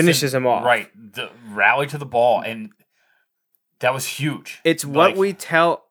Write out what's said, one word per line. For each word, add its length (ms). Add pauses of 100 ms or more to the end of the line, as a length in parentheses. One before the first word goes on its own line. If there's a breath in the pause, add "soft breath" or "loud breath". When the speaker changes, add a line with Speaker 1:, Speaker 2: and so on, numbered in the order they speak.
Speaker 1:
finishes 320
him 120
off. 180
Speaker 2:
right. 260 (240)
The 160 (180)
rally 380
to 100
the 80
ball, 380
and 300 (1040)
that 160
was 120
huge. 580
Speaker 1:
It's 200
what 280
Speaker 2:
Like 40
Speaker 1:
we 160
tell 580